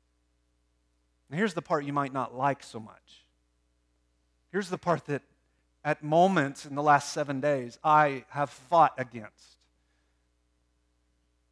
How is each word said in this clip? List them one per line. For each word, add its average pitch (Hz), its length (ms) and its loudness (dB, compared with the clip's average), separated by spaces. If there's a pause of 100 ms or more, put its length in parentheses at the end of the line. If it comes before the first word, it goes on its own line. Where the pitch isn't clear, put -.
(1300)
And 143 100 -8
here's 208 160 -2
the - 80 -4
part 151 220 -2
you 143 80 -6
might 139 200 -4
not 123 220 -6
like 131 280 -2
so - 180 -14
much. - 460 -20 (1200)
Here's 180 200 -6
the 185 80 -6
part 165 280 -2
that 143 160 -6 (640)
at 151 180 -4
moments 156 640 2
in 143 100 -14
the 143 80 -4
last 147 300 4
seven 139 280 -4
days 131 440 -2
I 151 460 4
have 143 200 -4
fought 160 480 2
against. 117 600 -12 (1900)